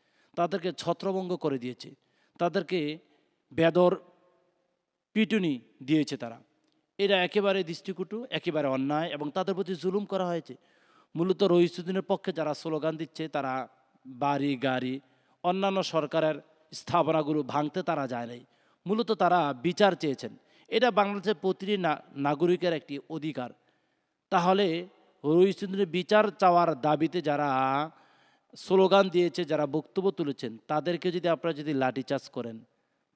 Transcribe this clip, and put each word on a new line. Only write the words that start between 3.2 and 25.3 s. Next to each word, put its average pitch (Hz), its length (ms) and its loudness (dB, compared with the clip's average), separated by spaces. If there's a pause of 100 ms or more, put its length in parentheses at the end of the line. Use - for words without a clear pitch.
বেদর 170 460 4 (1120)
পিটুনি 185 460 0 (240)
দিয়েছে 143 340 0
তারা। 117 240 -12 (560)
এটা 196 260 2
একেবারে 196 400 0
দৃষ্টিকটু, 180 680 -8
একেবারে 156 380 -2
অন্যায় 143 420 -2
এবং 143 220 -8
তাদের 185 240 -2
প্রতি 185 200 -6
জুলুম 190 300 -4
করা 190 220 -4
হয়েছে। 165 280 -6 (600)
মূলত 180 280 2
রইসুদ্দিনের 175 580 2
পক্ষে - 300 -2
যারা 151 220 -4
স্লোগান 156 440 -4
দিচ্ছে, 160 300 -8
তারা 131 400 -4 (400)
বাড়ি, 139 480 0
গাড়ি, 131 440 -2 (440)
অন্যান্য 190 400 0
সরকারের 156 580 0 (320)
স্থাপনাগুলো 151 680 0
ভাঙতে 147 400 -4
তারা 147 240 -4
যায় 120 200 -8
নাই, 120 180 -16 (420)
মূলত 220 240 -2
তারা 175 420 4
বিচার 180 380 2
চেয়েছেন। 135 460 -6 (300)
এটা 240 240 2
বাংলাদেশের 202 440 0
প্রতিটি 190 420 -2
না-, 165 180 0 (200)
নাগরিকের 170 580 0
একটি 143 260 -8 (100)
অধিকার। 143 400 -8 (800)
তাহলে 180 580 2 (380)
রইসুদ্দিনের 185 640 4